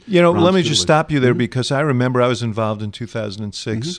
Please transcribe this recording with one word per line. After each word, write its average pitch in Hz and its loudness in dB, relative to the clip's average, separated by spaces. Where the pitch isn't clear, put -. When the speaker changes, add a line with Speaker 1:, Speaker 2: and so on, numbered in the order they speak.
Speaker 1:
You 180 2
know, 170 6
Speaker 2:
Rob's 170 2
Speaker 1:
let 180 4
me 185 4
just - 0
Speaker 2:
tutelage. - -
Speaker 1:
stop 156 2
you 147 0
there 123 4
Speaker 2:
Mm-hmm. 117 0
Speaker 1:
because 123 -2
I 139 0
remember 127 0
I 123 4
was 120 -2
involved 110 -4
in 107 -6
two 113 -12
thousand 107 -8
and 101 -8
six 113 -6